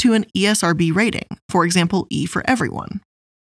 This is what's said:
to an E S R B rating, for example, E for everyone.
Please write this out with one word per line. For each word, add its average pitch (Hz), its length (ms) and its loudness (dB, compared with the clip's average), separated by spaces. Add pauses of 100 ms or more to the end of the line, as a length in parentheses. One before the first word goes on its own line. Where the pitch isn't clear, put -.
to 240 120 4
an 214 140 2 (100)
E 190 80 2
S 208 200 2
R 170 100 2
B 165 160 2
rating, 196 380 0 (200)
for 175 160 2
example, 175 460 0
E 151 160 -4
for - 240 -6
everyone. 214 500 -4 (600)